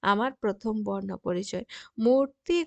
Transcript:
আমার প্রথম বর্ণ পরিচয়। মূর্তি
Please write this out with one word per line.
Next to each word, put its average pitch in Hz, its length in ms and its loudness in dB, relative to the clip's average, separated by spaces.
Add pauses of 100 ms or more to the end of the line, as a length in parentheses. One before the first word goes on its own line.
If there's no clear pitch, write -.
আমার 214 300 2
প্রথম 214 500 -4
বর্ণ 196 340 -6
পরিচয়। 185 480 -4 (340)
মূর্তি 269 680 2